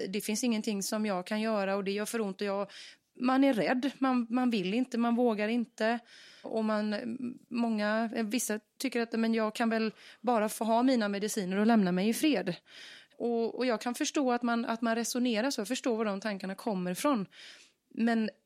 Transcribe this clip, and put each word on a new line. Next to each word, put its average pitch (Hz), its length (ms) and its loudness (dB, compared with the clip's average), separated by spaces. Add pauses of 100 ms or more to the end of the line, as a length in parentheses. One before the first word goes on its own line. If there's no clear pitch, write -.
det 196 120 -4
finns 214 240 -4
ingenting 214 380 0
som 214 240 -2
jag 180 200 -2
kan 214 140 -2
göra 202 360 0
och 202 80 -2
det 196 80 -2
gör 208 140 -2
för 233 140 -4
ont 196 200 -4
och 208 60 -2
jag, 196 240 -2 (500)
man 262 240 4
är 277 100 6
rädd, 247 440 2
man, 247 320 2
man 247 200 2
vill 196 240 0
inte, 247 240 0
man 233 160 2
vågar 220 340 2
inte. 226 500 0 (440)
Och 220 220 -2
man, 214 320 0 (540)
många, 226 640 0
eh, 226 100 0
vissa 214 340 -2 (180)
tycker 240 220 -2
att, 233 120 -4
men 226 220 2
jag 214 200 0
kan 226 160 0
väl 220 220 0 (280)
bara 220 280 2
få 220 160 -4
ha 226 180 4
mina 247 260 4
mediciner 202 480 -2
och 214 100 4
lämna 214 260 6
mig 185 160 2
i 233 60 2
fred. 190 400 0 (640)
Och, 233 340 0
och 254 120 -2
jag 226 140 0
kan 247 140 -4
förstå 277 380 0
att 240 100 0
man, 233 220 0
att 226 180 -4
man 226 120 0
resonerar 233 560 0
så, 277 100 -4
jag 196 80 -6
förstår 247 280 -2
var 226 80 -2
de 196 160 -2
tankarna 196 340 -6
kommer 185 360 -2
ifrån. 214 360 0 (680)
Men 226 360 0 (160)